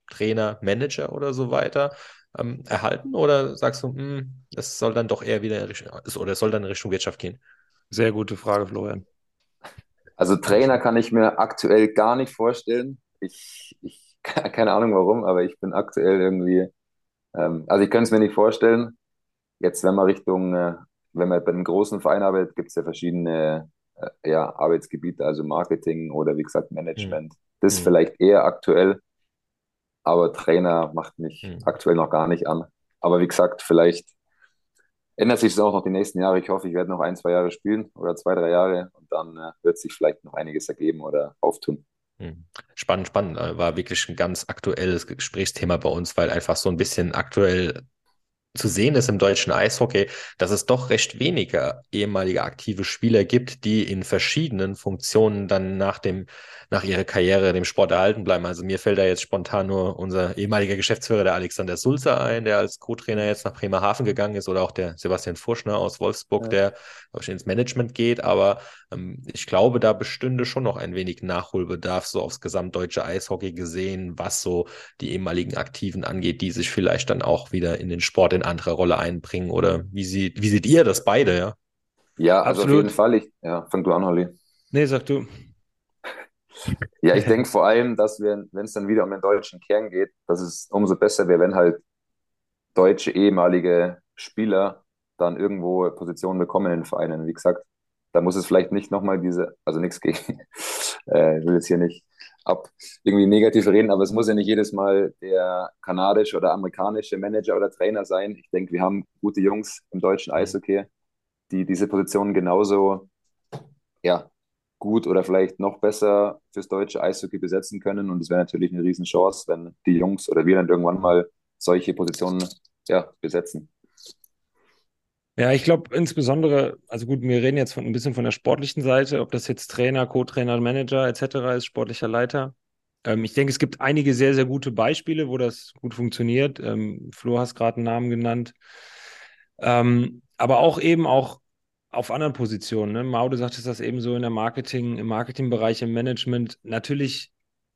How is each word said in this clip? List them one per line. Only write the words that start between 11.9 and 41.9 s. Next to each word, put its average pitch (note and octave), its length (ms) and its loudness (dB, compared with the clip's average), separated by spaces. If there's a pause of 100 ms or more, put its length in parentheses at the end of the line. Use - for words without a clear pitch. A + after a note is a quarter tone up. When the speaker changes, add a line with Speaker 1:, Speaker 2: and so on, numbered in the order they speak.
Speaker 3:
nicht C3 180 -4
vorstellen. A#2+ 640 -4 (200)
Ich, - 600 -14
ich, - 380 -20
<laughs> - 40 -20
keine A2 500 0
Ahnung A2 200 2
warum, G2+ 320 4
aber F2+ 200 2
ich - 160 -6
bin F#2+ 120 -6
aktuell F#2+ 480 0
irgendwie, F#2 460 2 (680)
ähm, E2+ 320 -2
also G2 160 4
ich G2 60 2
könnte A#2 140 4
es A2 60 0
mir A2 80 4
nicht G#2 160 4
vorstellen. A#2 640 4 (600)
Jetzt, F#2 240 0
wenn F#2 100 4
man G2 120 4
Richtung, F#2 480 0
äh, F2 200 -2 (380)
wenn F2 160 0
man F2 160 0
bei F2 80 0
einem F2 120 -4
großen G2 360 0
Verein F2+ 220 2
arbeitet, F#2+ 340 0
gibt's - 180 -10
ja E2+ 80 -2
verschiedene, D#2+ 880 -4 (240)
äh, - 360 -8
ja, D#2 240 0
Arbeitsgebiete, D#2+ 720 -2
also D2+ 180 -2
Marketing D#2+ 680 -2
oder D2+ 260 -2
wie D2+ 60 -4
gesagt - 280 -6
Management. D#2+ 600 -8
Speaker 1:
Hm. - 60 -20 (220)
Speaker 3:
Das F#2+ 180 4
Speaker 1:
Hm. F2 60 -6
Speaker 3:
vielleicht E2+ 360 4
eher F#2+ 240 6
aktuell. F#2 560 2 (1080)
Aber E2 280 4
Trainer E2 600 2
macht - 260 -8
mich E2 320 -12
Speaker 1:
Hm. E2+ 120 -14
Speaker 3:
aktuell - 320 0
noch D#2+ 140 0
gar D#2+ 180 2
nicht E2+ 200 -2
an. E2 180 -4 (340)
Aber F2 200 4
wie F2 80 4
gesagt, - 340 0
vielleicht E2+ 460 4 (1080)
ändert A#2 240 2
sich A2+ 140 4
das G#2 100 2
auch G#2 80 4
noch G2 120 -2
die F#2+ 60 -2
nächsten F#2+ 300 -2
Jahre. F#2+ 180 4
Ich F2+ 100 -2
hoffe, F#2+ 200 -4
ich E2+ 60 -4
werde F2+ 160 -2
noch F2+ 100 -4
ein, F2 160 -2
zwei F2 160 -2
Jahre F2+ 180 2
spielen G#2+ 440 -4
oder F2 220 -4
zwei, F#2 180 -2
drei E2+ 160 0
Jahre. F2+ 440 2
Und - 180 -20
dann, D#2+ 240 -6
äh, E2 160 -14 (100)
wird E2+ 160 2
sich - 140 -12
vielleicht - 320 -2
noch D2+ 100 -20
einiges D2+ 340 -8
ergeben D#2 340 -4
oder D2 380 -4
auftun. - 460 -4 (320)